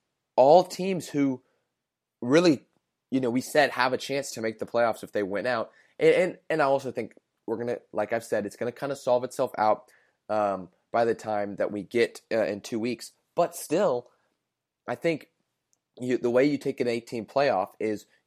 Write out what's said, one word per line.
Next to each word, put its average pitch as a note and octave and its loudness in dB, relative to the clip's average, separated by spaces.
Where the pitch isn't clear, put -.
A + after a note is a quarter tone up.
All D3+ 8
teams F3+ -6
who C#3 0
really, D3 4
you C3 0
know, B2+ 0
we B2 0
said C#3 2
have B2+ 0
a B2 0
chance C3+ -6
to A#2 -10
make A2 -4
the - -8
playoffs A#2 0
if F#2+ -16
they G#2 -2
win G2 -4
out. A#2 -2
And, D#3+ 6
and, F3 0
and D#3+ 0
I C#3+ 4
also C3+ 0
think A2 -10
we're A2 -6
gonna, A#2+ -6
like G#2+ -4
I've A2+ -4
said, G#2 -4
it's G2+ -10
gonna A#2+ -6
kinda C#3 -8
solve B2 0
itself B2+ -4
out, G#2+ 0
um, G2+ -2
by A#2 2
the A#2 2
time G#2 -6
that F#2+ -2
we G#2 -6
get, - 0
uh, A2 2
in G2+ -4
two - -8
weeks. A#2 -6
But E3+ 0
still, D3+ -2
I B2 -6
think D#3+ -2
you, B2 0
the A#2+ 0
way B2 4
you D3 0
take C3+ -6
an B2 0
eight-team A#2 -6
playoff A#2 0
is G#2+ -4